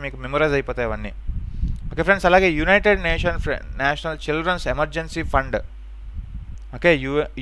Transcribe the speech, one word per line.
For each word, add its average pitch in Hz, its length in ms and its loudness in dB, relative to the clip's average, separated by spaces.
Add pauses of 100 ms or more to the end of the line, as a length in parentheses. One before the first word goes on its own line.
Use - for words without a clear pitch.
మీకు 131 180 -8
మెమరైజ్ 143 340 2
అయిపోతాయి 127 320 -2
అవన్నీ. 107 220 -6 (800)
ఓకే 160 160 -2
ఫ్రెండ్స్, 190 240 4
అలాగే 185 180 8 (120)
యునైటెడ్ 196 480 4
నేషన్ 165 360 0
ఫ్రె-, 147 160 -2 (220)
నేషనల్ 151 420 -2
చిల్డ్రన్స్ 165 400 0 (100)
ఎమర్జెన్సీ 156 480 -2 (100)
ఫండ్, 131 260 2 (1160)
ఓకే, 170 140 4 (140)
యు-, 143 260 0 (120)